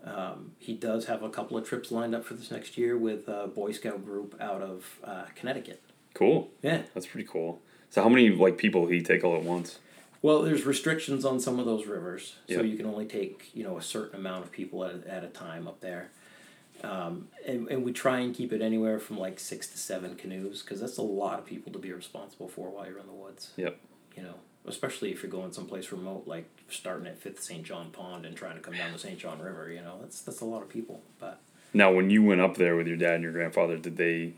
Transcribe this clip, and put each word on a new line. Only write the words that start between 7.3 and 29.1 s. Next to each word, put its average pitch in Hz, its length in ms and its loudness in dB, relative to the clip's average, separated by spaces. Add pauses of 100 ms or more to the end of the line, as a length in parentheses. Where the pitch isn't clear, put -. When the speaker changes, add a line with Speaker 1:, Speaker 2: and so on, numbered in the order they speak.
Speaker 2:
cool. 85 300 -4 (300)
So 98 120 4
how 107 60 8
many, 120 220 10
like, 90 280 8
people 92 280 4
he 87 140 4
take 90 240 6
all 85 120 4
at 80 60 0
once? 87 360 -2 (420)
Speaker 1:
Well, 151 220 8
there's 147 220 4
restrictions 139 600 0
on 131 160 2
some 123 180 0
of 120 80 0
those 110 200 2
rivers, 90 500 -8 (120)
so 90 80 0
Speaker 2:
Yeah. - 60 4
Speaker 1:
you 110 140 2
can 104 100 -6
only 107 200 -4
take, - 480 -6
you 113 100 -6
know, 92 120 -6
a 85 60 -10
certain - 380 -6
amount 92 240 -6
of 82 80 -16
people - 320 -6
at, 90 220 -8
at 92 180 -8
a 82 40 -10
time 85 380 -10
up 85 140 -14
there. 90 300 -10 (720)
Um, 90 440 -6 (180)
and, 120 220 -2
and 131 160 -2
we 120 80 -2
try 127 280 2
and 123 140 -2
keep 123 180 -4
it 110 100 0
anywhere 110 360 2
from, 107 200 -8
like, 95 220 -6
six - 280 -8
to - 100 -14
seven 92 380 -6
canoes, 95 460 -8
'cause 98 180 -8
that's 123 180 -6
a 123 40 -2
lot 98 360 -2
of - 80 -14
people - 260 -12
to 98 60 -10
be 92 140 -10
responsible 92 560 -14
for 92 220 -10
while 98 160 -10
you're 92 120 -12
in 98 80 -18
the 95 60 -18
woods. 98 440 -16
Speaker 2:
Yep. 90 220 -2 (380)
Speaker 1:
You 92 80 -12
know, 87 100 -12 (320)
especially - 460 -4
if 87 100 -8
you're 95 80 -8
going 92 220 -8
someplace 92 400 -10
remote, 92 340 -8
like 82 220 -10 (200)
starting - 380 -8
at - 120 -12
Fifth - 240 -12
Saint 82 220 -10
John 85 260 -10
Pond 90 360 -12
and 85 100 -12
trying 85 200 -10
to 82 40 -16
come 87 140 -12
down 85 180 -6
the - 60 -10
Saint 92 200 -10